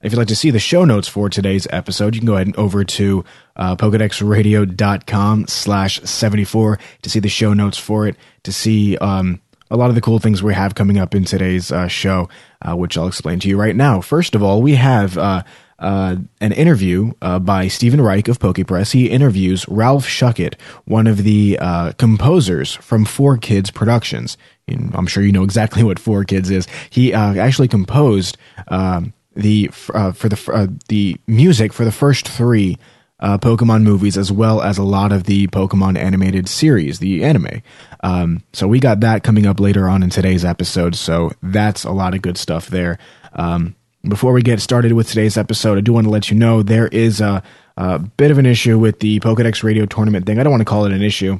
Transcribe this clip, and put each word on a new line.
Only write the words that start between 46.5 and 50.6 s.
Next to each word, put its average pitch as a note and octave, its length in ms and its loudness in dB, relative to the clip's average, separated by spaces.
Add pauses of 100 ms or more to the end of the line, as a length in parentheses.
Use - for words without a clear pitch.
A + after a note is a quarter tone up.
there A2 260 2
is A2 320 0
a, G2+ 220 -2 (340)
a F2+ 220 -4
bit A2 320 0
of C#3+ 80 4
an C3+ 80 4
issue A#2 320 4
with A2 220 2
the G#2+ 200 0
Pokedex A2+ 420 0
Radio A2 220 0
tournament G#2 400 -2
thing. G#2+ 140 -2
I B2 40 0
don't D3 80 2
wanna A#2 140 2